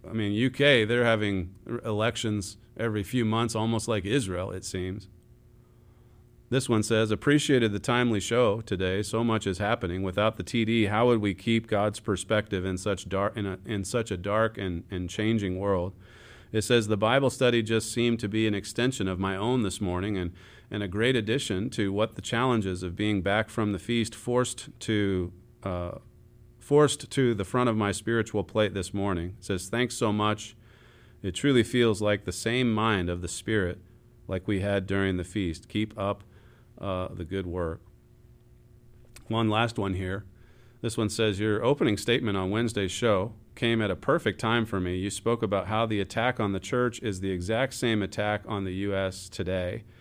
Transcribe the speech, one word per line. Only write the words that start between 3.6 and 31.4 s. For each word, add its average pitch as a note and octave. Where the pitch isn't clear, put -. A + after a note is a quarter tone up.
like G#2+
Israel, G2
it F#2
seems. F#2
This C3
one A2
says, A2
"Appreciated B2+
the G2+
timely A#2+
show A2+
today. F#2+
So A2
much A2
is F#2
happening. F#2+
Without G#2
the F2+
T A#2
D, A2+
how G#2+
would A#2+
we G#2
keep A2+
God's G#2+
perspective G2+
in F#2
such F#2
dar-, G2
in G2+
a, F#2
in G2+
such A2+
a F#2+
dark G#2+
and, F2+
and F2+
changing G#2+
world?" G2
It A2
says, A#2
"The G#2+
Bible B2
study A#2+
just A2
seemed A#2
to A2+
be A2
an G#2+
extension A2+
of F#2
my F#2+
own A#2
this G2
morning F#2+
and, F2+
and G#2
a G2+
great A2+
addition G#2+
to G2+
what G#2
the -
challenges A2+
of F2+
being G#2
back G#2
from G#2+
the F#2+
feast A#2
forced -
to, G2
uh, F2+
forced -
to B2+
the A2
front B2
of A2
my G#2
spiritual A2
plate G2+
this F#2
morning." F#2+
It -
says, F#2
"Thanks A#2+
so A2
much. G#2+
It F#2
truly C3+